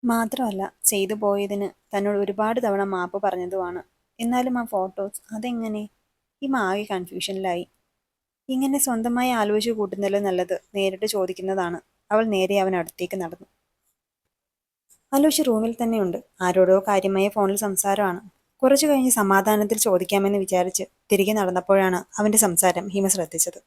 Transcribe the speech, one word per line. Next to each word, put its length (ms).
മാത്രമല്ല, 680
ചെയ്തു 300
പോയതിന് 800
തന്നോട് 220
ഒരുപാട് 440
തവണ 220
മാപ്പ് 380
പറഞ്ഞതുമാണ്. 600
എന്നാലും 380
ആ 60
ഫോട്ടോസ് 720
അതെങ്ങനെ? 540
ഹിമ 140
ആകെ 340
കൺഫ്യൂഷനിലായി. 800
"ഇങ്ങനെ 300
സ്വന്തമായി 520
ആലോചിച്ച് 400
കൂട്ടുന്നതിലും 520
നല്ലത് 380
നേരിട്ട് 320
ചോദിക്കുന്നതാണ്." 720
അവൾ 140
നേരെ 360
അവൻ 160
അടുത്തേക്ക് 400
നടന്നു. 300
അലോഷി 300
റൂമിൽ 400
തന്നെയുണ്ട്. 420
ആരോടോ 400
കാര്യമായ 480
ഫോണിൽ 280
സംസാരമാണ്. 760
കുറച്ചു 240
കഴിഞ്ഞ് 240
സമാധാനത്തിൽ 680
ചോദിക്കാമെന്ന് 600
വിചാരിച്ച് 460
തിരികെ 200
നടന്നപ്പോഴാണ് 880
അവന്റെ 180
സംസാരം 500
ഹിമ 200
ശ്രദ്ധിച്ചത്. 580